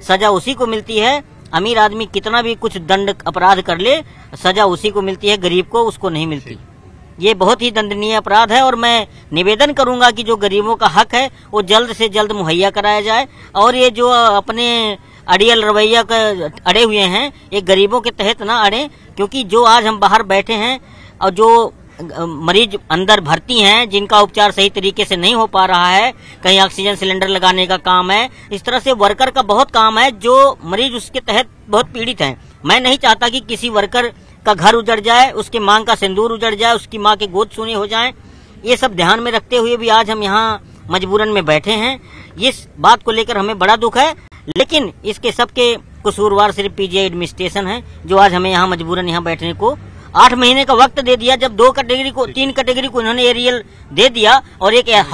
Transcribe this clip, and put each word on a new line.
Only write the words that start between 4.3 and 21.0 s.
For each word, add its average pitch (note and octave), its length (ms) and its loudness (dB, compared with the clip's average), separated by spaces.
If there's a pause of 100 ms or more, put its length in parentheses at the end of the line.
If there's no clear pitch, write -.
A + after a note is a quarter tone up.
सजा F#3 220 0
उसी F#3+ 260 -2
को G3 120 -4
मिलती F#3+ 260 -4
है, G#3 80 2
गरीब F3+ 300 -2
को, A#3 140 -2
उसको G3+ 300 -4
नहीं D#3 160 -4
मिलती। C#3 320 -10 (640)
ये G#3 140 2
बहुत G#3+ 280 0
ही A#3+ 80 -2
दंडनीय G#3 440 -4
अपराध G#3+ 380 2
है C4 100 4
और B3+ 120 2
मैं A#3 320 0 (260)
निवेदन G#3+ 400 0
करूंगा B3 380 2
कि A3+ 120 -8
जो A3 140 -2
गरीबों G#3 400 -2
का A3 100 0
हक F#3+ 280 2
है, B3+ 160 0 (200)
वो G#3 120 -2
जल्द A3 300 0
से A3 160 -4
जल्द G#3 240 -2
मुहैया F#3 380 0
कराया G#3 300 -2
जाए। A3 280 -2 (260)
और A3+ 200 4
ये B3+ 160 4
जो A#3+ 200 0
अपने A3+ 880 0 (300)
अड़ियल A3 360 4
रवैया G#3+ 380 2
का A3 280 0 (360)
अड़े G3 160 2
हुए G#3+ 180 0
हैं, G3+ 320 -2 (200)
ये G3+ 80 -2
गरीबों G3 400 2
के A#3 100 -4
तहत A3 320 -4
ना G#3+ 120 -4
अड़े, A3+ 360 0 (260)
क्योंकि G#3+ 280 -4
जो A3 200 2
आज A3+ 220 4
हम A3 120 -2
बाहर G3+ 240 2
बैठे G3 300 -2
हैं A#3+ 280 -4 (400)